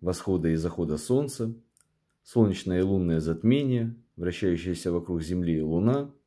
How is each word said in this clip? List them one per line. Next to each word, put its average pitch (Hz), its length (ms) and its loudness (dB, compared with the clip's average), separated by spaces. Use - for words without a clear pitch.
восхода 87 480 -2
и 82 60 2
захода 80 440 -2
солнца, 127 540 -2
солнечное 95 560 2
и 92 40 4
лунное 92 360 2
затмение, 117 800 0
вращающаяся 87 760 -2
вокруг 85 300 -2
Земли 85 380 0
Луна 110 540 0